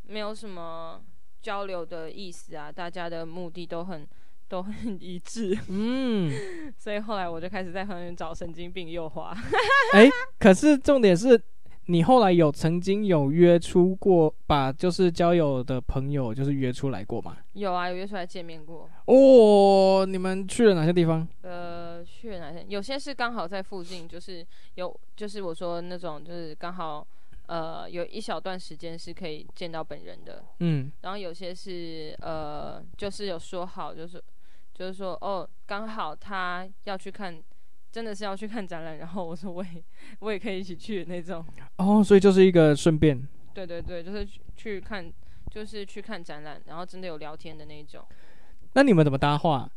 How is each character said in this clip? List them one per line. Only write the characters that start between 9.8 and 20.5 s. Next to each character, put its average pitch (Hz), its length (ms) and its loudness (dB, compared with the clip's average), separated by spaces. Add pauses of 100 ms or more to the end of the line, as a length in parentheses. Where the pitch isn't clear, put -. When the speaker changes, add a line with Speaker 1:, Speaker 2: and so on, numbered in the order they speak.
Speaker 2:
哎， - 140 12 (300)
可 190 140 8
是 294 240 6
重 269 240 4
点 190 160 6
是， 233 240 6 (460)
你 170 160 2
后 247 180 6
来 190 120 6
有 165 180 6
曾 170 300 0
经 196 260 0
有 156 240 2
约 175 280 8
出 185 380 4
过， 170 380 4 (120)
把 135 260 2
就 180 180 0
是 175 200 4
交 170 220 2
友 143 300 2
的 127 180 -2
朋 135 300 -2
友 127 240 -2
就 135 100 -2
是 143 80 0
约 131 200 0
出 135 180 -2
来 104 140 -6
过 110 180 -4
吗？ 85 140 -10 (160)
Speaker 1:
有 196 200 -4
啊， 180 160 -2
有 180 60 -6
约 185 120 -6
出 202 80 -8
来 175 120 -6
见 175 180 -10
面 160 200 -12
过。 160 240 -12 (180)
Speaker 2:
哦， 202 1000 10
你 190 120 -2
们 190 280 -2
去 226 220 4